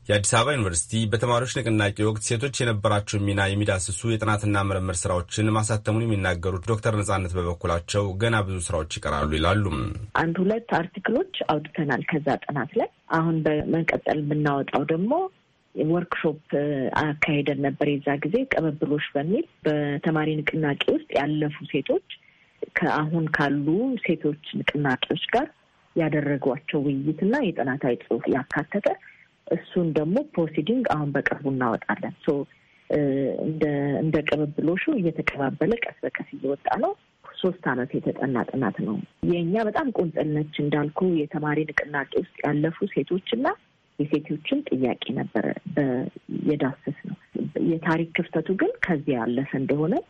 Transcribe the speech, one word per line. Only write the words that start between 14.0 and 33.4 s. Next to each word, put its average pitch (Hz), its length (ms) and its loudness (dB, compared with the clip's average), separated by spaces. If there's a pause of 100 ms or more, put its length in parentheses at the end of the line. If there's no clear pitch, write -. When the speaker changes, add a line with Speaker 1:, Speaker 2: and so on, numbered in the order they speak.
Speaker 2:
የምናወጣው 147 680 2
ደግሞ 170 280 0 (640)
ወርክሾፕ 160 680 0 (580)
አካሄደን 143 640 0
ነበር 143 260 0
የዛ 143 320 0
ጊዜ 156 160 -2 (140)
ቅብብሎሽ 151 640 0
በሚል 175 340 0 (160)
በተማሪ 151 760 0
ንቅናቄ 147 540 -2
ውስጥ 320 240 0
ያለፉ 151 520 0
ሴቶች 254 420 -2 (680)
ከአሁን 156 560 0
ካሉ 143 360 2 (320)
ሴቶች 151 440 -2 (120)
ንቅናቄዎች 143 720 -2
ጋር 269 200 0 (480)
ያደረጓቸው 143 840 0
ውይይትና 147 600 0
የጥናታዊ 135 560 0
ጽሑፍ - 300 -2
ያካተተ - 600 0 (600)
እሱን - 440 -2
ደግሞ 156 260 2 (120)
ፕሮሲዲንግ 170 600 0
አሁን 151 220 0
በቅርቡ 139 360 -2
እናወጣለን። 127 720 -2
ሶ 151 160 0 (1040)